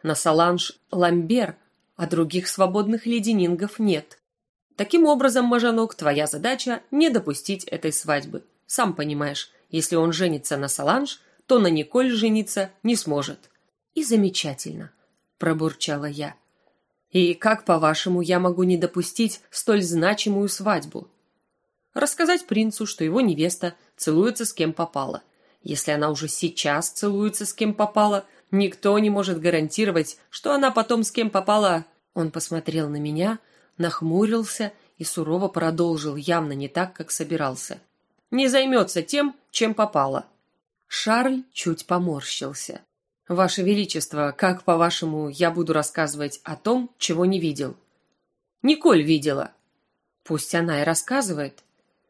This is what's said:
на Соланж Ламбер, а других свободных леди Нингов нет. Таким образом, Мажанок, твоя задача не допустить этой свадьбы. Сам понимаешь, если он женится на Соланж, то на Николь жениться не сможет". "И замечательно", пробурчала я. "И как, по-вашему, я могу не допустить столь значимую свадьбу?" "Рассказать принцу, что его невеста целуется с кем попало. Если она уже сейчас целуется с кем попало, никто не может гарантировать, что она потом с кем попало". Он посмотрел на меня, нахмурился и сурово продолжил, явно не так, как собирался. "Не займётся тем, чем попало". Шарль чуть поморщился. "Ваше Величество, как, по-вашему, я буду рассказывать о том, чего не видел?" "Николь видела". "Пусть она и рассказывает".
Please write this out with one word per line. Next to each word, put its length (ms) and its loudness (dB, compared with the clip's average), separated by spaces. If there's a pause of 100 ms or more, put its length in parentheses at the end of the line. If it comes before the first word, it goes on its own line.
на 120 -2
Соланж 580 2 (180)
Ламбер, 680 2 (400)
а 100 -4
других 420 0
свободных 580 0
леди 240 0
Нингов 480 0
нет. 400 -2 (580)
Таким 280 4
образом, 400 4
Мажанок, 500 2
твоя 320 0
задача 640 -4
не 200 4
допустить 540 -2
этой 280 -4
свадьбы. 500 -4 (240)
Сам 280 0
понимаешь, 580 -4 (160)
если 280 -2
он 160 2
женится 440 -2
на 120 -4
Соланж, 520 0 (260)
то 120 4
на 100 6
Николь 420 2
жениться 600 0 (120)
не 140 2
сможет". 540 -4 (440)
"И 80 -2
замечательно", 880 0 (540)
пробурчала 640 -2
я. 300 -10 (760)
"И 240 4
как, 320 0
по-вашему, 560 2
я 180 2
могу 220 2
не 160 4
допустить 720 -2
столь 320 2
значимую 640 0
свадьбу?" 600 -4 (840)
"Рассказать 540 0
принцу, 400 0
что 180 -4
его 160 2
невеста 540 0 (200)
целуется 520 2
с 80 -6
кем 180 -2
попало. 500 -6 (400)
Если 280 -6
она 200 0
уже 180 -6
сейчас 600 -2
целуется 560 -2
с 80 -6
кем 220 -2
попало, 500 2 (260)
никто 480 2
не 120 4
может 280 -2
гарантировать, 760 0 (140)
что 240 -2
она 160 4
потом 340 2
с 60 -2
кем 180 -2
попало". 560 2 (300)
Он 160 -2
посмотрел 580 -4
на 80 -6
меня, 420 -2 (380)
нахмурился 960 -2 (240)
и 80 -10
сурово 440 -2
продолжил, 680 -2
явно 360 -2
не 160 -6
так, 260 -4
как 160 -14
собирался. 680 -4 (500)
"Не 180 2
займётся 540 2
тем, 340 -2 (140)
чем 240 -2
попало". 500 0 (640)
Шарль 560 -2 (100)
чуть 320 -4
поморщился. 960 -4 (480)
"Ваше 340 0
Величество, 760 0
как, 280 0
по-вашему, 640 0
я 200 0
буду 220 -2
рассказывать 720 -2
о 120 -8
том, 420 -2
чего 260 0
не 160 2
видел?" 340 -4 (880)
"Николь 420 6
видела". 500 0 (720)
"Пусть 300 -4
она 280 0
и 20 0
рассказывает". 800 -2 (460)